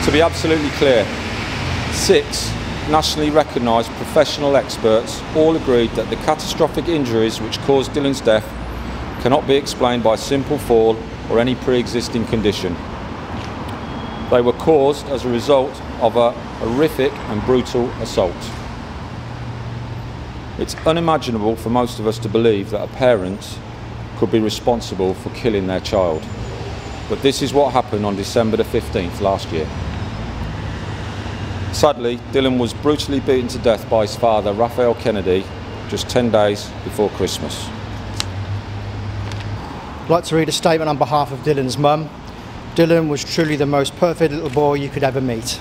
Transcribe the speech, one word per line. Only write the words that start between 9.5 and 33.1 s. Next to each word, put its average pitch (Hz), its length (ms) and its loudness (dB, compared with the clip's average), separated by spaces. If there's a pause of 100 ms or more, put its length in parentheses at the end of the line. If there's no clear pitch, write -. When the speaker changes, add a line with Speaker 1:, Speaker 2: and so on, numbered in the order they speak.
Speaker 1:
explained 127 460 0
by 110 120 4
a 104 40 2
simple 139 400 -2
fall 113 380 4 (340)
or 110 80 2
any 123 180 2
pre-existing 117 720 0
condition. 101 460 0 (1600)
They 127 80 6
were 120 140 4
caused 143 540 4
as 131 180 -4
a 127 40 0
result 127 520 2 (180)
of 113 160 4
a 120 160 4
horrific 127 800 0
and 107 300 -6
brutal 120 480 2 (100)
assault. 98 340 0 (2250)
It's - 180 -4 (120)
unimaginable 127 680 2
for 113 120 -4
most 120 300 0
of 107 80 0
us 110 120 0
to 110 100 -2
believe 107 400 2
that 104 120 -4
a - 60 -6
parent 110 720 0 (560)
could 110 160 2
be 113 80 4
responsible 107 720 0
for - 180 -6
killing 101 360 0
their 92 140 0
child. 87 420 2 (840)
But 104 120 -2
this 135 200 2
is 127 120 -2
what 139 200 4
happened 110 320 0
on 101 100 0
December 107 400 0
the 110 80 4
fifteenth 104 560 -2
last 98 320 0
year. 78 160 -2 (2000)
Sadly, 123 440 2 (140)
Dylan 131 260 4
was 120 160 0
brutally 143 460 0